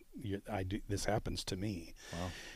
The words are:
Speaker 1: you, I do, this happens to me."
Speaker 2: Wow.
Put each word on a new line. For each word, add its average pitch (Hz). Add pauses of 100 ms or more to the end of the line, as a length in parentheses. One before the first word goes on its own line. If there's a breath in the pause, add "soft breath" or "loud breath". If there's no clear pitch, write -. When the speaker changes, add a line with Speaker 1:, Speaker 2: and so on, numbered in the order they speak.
(140)
Speaker 1:
you, 104 (100)
I 98
do, 95
this 101
happens -
to 98
me." 92 (180 loud breath)
Speaker 2:
Wow. 87 (260 loud breath)